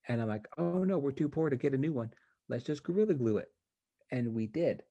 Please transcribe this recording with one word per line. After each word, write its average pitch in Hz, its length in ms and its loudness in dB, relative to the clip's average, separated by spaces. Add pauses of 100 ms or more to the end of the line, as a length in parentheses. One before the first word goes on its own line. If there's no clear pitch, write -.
And 120 140 0
I'm 113 60 -2
like, 107 200 -4 (100)
"Oh 175 260 0
no, 185 140 2
we're 139 140 0
too 147 180 -2
poor 160 200 0
to 139 60 2
get 135 180 0
a 135 40 2
new 151 160 0
one. 113 180 -4 (380)
Let's 120 160 -4
just 147 180 -4
Gorilla 202 300 2
Glue 113 240 2
it." - 160 -6 (560)
And 120 240 0
we 110 140 -2
did. - 440 0